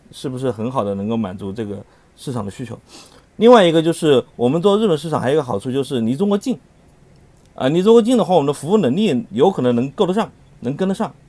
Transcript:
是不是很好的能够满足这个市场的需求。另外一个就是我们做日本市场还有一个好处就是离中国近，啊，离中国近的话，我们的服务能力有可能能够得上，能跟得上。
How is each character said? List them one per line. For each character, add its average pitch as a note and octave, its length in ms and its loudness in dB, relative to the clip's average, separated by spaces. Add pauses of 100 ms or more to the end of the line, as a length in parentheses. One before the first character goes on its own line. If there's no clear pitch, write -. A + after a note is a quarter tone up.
(120)
是 - 180 -12
不 B2+ 80 -8
是 C3 140 -4
很 G#2+ 180 -8
好 C3 140 -4
的 G2+ 100 -4
能 G2 160 -6
够 A#2 80 -2
满 G2+ 180 -6
足 G2 160 -10
这 A2 140 -8
个 G2+ 120 -10 (380)
市 - 160 -12
场 A2+ 140 -6
的 G2 60 -8
需 - 120 -14
求。 A#2 140 -14 (600)
另 A3+ 140 6
外 A3 140 8
一 E3+ 60 4
个 D#3+ 100 4
就 E3 100 0
是 D3 320 2 (120)
我 A#2+ 120 0
们 D#3+ 140 0
做 G3+ 160 4
日 A3+ 100 0
本 E3 80 2
市 D3+ 140 -8
场 C#3+ 100 -2
还 A#2 100 -2
有 C#3 40 2
一 - 20 2
个 D#3 60 2
好 A#2+ 180 -6
处 B2+ 120 -6
就 C3+ 120 -2
是 C#3+ 180 -4
离 A2+ 140 -2
中 G3+ 140 -2
国 G3+ 80 2
近， A#3+ 220 -6 (960)
啊， B2+ 140 -4
离 E3+ 120 2
中 G#3+ 100 4
国 A#3 80 8
近 A#3 160 2
的 G3+ 80 2
话， F3+ 120 0
我 E3+ 40 6
们 C#3 60 2
的 C#3+ 80 0
服 C#3 160 -10
务 G#3+ 80 4
能 C#3+ 180 0
力 F3 360 0
有 C3 180 2
可 D3+ 140 -2
能 B2 120 2
能 C3 160 -2
够 G3+ 140 -2
得 F3+ 80 -2
上， G3+ 180 -2 (280)
能 C3 160 -6
跟 F#3+ 120 -2
得 G3 60 -2
上。 G3 180 -6 (180)